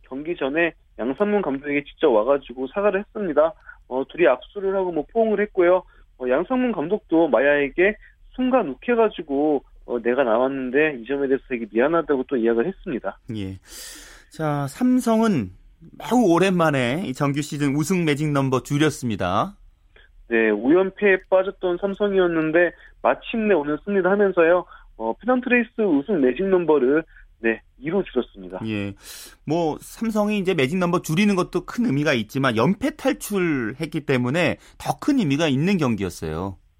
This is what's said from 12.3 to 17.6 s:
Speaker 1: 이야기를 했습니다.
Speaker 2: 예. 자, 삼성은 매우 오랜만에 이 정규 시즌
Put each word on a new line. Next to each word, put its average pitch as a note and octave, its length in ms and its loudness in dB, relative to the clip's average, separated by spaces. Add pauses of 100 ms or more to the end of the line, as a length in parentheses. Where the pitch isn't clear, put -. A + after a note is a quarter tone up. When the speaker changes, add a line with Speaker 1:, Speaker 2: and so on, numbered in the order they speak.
Speaker 1:
이야기를 A#2 300 0
했습니다. C3 520 -8 (180)
Speaker 2:
예. F#2+ 220 -8 (720)
자, D3 380 -4
삼성은 A3+ 800 0 (480)
매우 E3+ 340 2
오랜만에 E3 720 2
이 B2+ 80 -6
정규 C#3 300 -2
시즌 C#3+ 320 -2